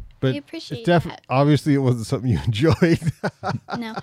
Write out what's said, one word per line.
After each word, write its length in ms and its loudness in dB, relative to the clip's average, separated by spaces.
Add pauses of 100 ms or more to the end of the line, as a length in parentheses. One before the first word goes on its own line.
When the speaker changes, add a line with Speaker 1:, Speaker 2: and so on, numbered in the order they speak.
(220)
Speaker 1:
But 120 0
Speaker 2:
I 40 -6
appreciate 420 -12
Speaker 1:
it 60 -6
def-, 180 4
Speaker 2:
that. 240 -12
Speaker 1:
obviously 460 2
it 40 2
wasn't 280 0
something 240 -2
you 120 2
<laughs> 40 -6
enjoyed. 520 2 (800)
Speaker 2:
No. 260 -10